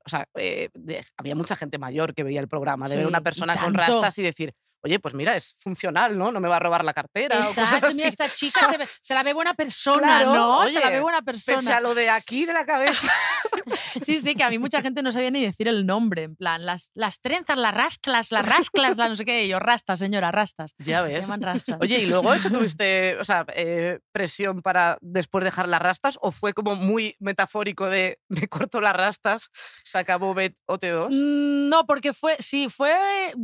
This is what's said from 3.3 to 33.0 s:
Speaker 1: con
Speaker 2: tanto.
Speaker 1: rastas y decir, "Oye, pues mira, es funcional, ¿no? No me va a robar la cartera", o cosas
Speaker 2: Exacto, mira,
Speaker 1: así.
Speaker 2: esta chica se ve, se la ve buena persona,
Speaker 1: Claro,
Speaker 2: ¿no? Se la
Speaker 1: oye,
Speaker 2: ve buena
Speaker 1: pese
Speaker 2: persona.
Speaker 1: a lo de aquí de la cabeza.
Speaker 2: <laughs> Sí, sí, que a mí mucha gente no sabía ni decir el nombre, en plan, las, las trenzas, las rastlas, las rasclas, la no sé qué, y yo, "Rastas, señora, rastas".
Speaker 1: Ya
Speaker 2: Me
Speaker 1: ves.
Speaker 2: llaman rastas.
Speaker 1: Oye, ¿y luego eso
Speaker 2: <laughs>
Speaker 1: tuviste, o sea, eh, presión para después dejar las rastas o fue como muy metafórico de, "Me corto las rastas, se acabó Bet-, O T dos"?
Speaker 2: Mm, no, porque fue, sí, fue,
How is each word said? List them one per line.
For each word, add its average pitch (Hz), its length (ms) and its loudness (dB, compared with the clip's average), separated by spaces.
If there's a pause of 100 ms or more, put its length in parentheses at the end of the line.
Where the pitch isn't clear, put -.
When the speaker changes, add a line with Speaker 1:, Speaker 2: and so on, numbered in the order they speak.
Speaker 1:
con 180 200 -2
Speaker 2:
tanto. 190 60 2 (220)
Speaker 1:
rastas 202 180 0
y 202 40 -2
decir, 160 300 -4 (280)
"Oye, 170 180 0
pues 143 140 -6
mira, 147 220 0
es - 220 -8
funcional, 190 600 0
¿no? 196 140 0
No 214 80 -4
me 175 80 0
va 175 100 4
a - 20 0
robar 170 260 2
la 151 80 0
cartera", 208 460 -2
o - 80 4
cosas 202 100 -2 (160)
Speaker 2:
Exacto, 285 200 4
mira, 302 140 0
Speaker 1:
así. - 20 2
Speaker 2:
esta 302 200 -2
chica 294 320 0 (100)
se 320 60 0
ve, 277 100 -4 (140)
se - 120 -6
la 262 100 2
ve 285 100 0
buena 339 200 0
persona, 285 460 2
Speaker 1:
Claro, 285 340 6
Speaker 2:
¿no? 240 340 6
Se 302 120 0
la 262 80 4
Speaker 1:
oye, - 100 4
Speaker 2:
ve 277 40 0
buena 330 200 0
Speaker 1:
pese 240 320 -4
Speaker 2:
persona. 262 240 2
Speaker 1:
a 233 40 2
lo 240 140 0
de 233 140 2
aquí 226 360 0
de 339 80 -2
la 320 120 0
cabeza. 277 420 2
Speaker 2:
<laughs> - 140 2 (800)
Sí, 302 220 -2
sí, 285 140 -2
que 254 80 2
a 247 60 4
mí 226 100 -2
mucha 269 220 -2
gente 262 200 -4
no 262 100 -2
sabía 254 200 -2
ni 269 120 0
decir 208 240 -2
el 208 180 2
nombre, 190 380 0
en 160 120 -12
plan, 170 300 -4
las, 180 280 -8
las 202 260 -4
trenzas, 311 380 -2
las 226 160 0
rastlas, 240 580 0
las 208 160 2
rasclas, 330 480 4
la 233 140 2
no 220 60 -2
sé 208 100 -6
qué, 233 200 0
y 196 40 0
yo, 185 100 0
"Rastas, 196 400 2
señora, 196 320 0
rastas". 185 460 -4
Speaker 1:
Ya 160 260 0
Speaker 2:
Me 160 100 -2
Speaker 1:
ves. 165 80 -2
Speaker 2:
llaman 202 200 -6
rastas. 185 400 -4
Speaker 1:
Oye, 226 180 2
¿y 208 60 2
luego 180 280 4
eso 190 160 2
Speaker 2:
<laughs> - 20 0
Speaker 1:
tuviste, 190 680 2
o 180 60 -6
sea, 175 200 0 (100)
eh, 170 440 -2 (140)
presión 190 480 -4
para 180 400 2
después 180 420 -2
dejar 180 240 -2
las 170 140 2
rastas 185 400 0
o 190 100 0
fue 202 220 -2
como 208 220 -2
muy 208 440 0
metafórico 196 680 -2
de, 185 320 0 (100)
"Me 185 180 -2
corto - 320 -4
las 202 160 4
rastas, 202 540 -2 (340)
se - 140 -6
acabó 185 360 0
Bet-, 190 220 0 (120)
O 190 100 -2
T 185 120 -4
dos"? 170 220 -2
Speaker 2:
Mm, 285 580 0
no, 320 160 4
porque 285 280 0
fue, 311 260 0
sí, 277 300 -2
fue, 285 240 0 (500)